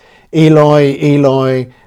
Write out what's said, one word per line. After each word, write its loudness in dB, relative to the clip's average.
"Eloi, 2
Eloi, -2